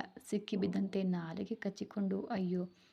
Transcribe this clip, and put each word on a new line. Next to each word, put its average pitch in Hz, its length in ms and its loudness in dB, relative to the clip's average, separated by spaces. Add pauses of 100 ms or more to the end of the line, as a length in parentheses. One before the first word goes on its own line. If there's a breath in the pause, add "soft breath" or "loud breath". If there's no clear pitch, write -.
(300)
ಸಿಕ್ಕಿಬಿದ್ದಂತೆ 196 720 2
ನಾಲಿಗೆ 180 520 0
ಕಚ್ಚಿಕೊಂಡು, 196 680 -2
"ಅಯ್ಯೋ, 180 420 2 (280 soft breath)